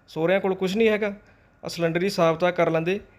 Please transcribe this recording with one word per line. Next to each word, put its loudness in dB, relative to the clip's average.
ਸਹੁਰਿਆਂ 0
ਕੋਲ -2
ਕੁਛ -4
ਨਹੀਂ 4
ਹੈਗਾ। 0
ਆਹ -14
ਸਿਲੰਡਰ -2
ਹੀ 0
ਸਾਫ਼ 2
ਤਾਂ 2
ਕਰ 0
ਲੈਂਦੇ, -2